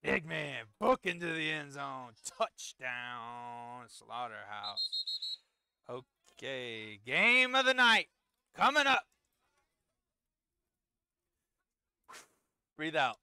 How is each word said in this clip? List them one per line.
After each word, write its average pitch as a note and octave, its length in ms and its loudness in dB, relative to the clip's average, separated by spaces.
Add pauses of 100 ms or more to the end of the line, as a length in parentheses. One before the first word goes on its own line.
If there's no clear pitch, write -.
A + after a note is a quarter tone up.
Big - 240 0
man. D3 380 -6 (160)
Book A#3+ 240 2
into F3 300 -4
the D#3 160 -2
end D3 220 -6
zone. C3+ 400 -10 (120)
Touchdown. A#2+ 1600 -8
Slaughterhouse. G#2 1500 -6 (520)
Okay. A#2+ 1120 -10
Game A#3+ 500 4
of C4 120 6
the B3+ 80 6
night. A3+ 320 6 (500)
Coming C#4 300 4
up. C4 180 4 (3750)
Breathe D#3 200 -2
out. C3 260 4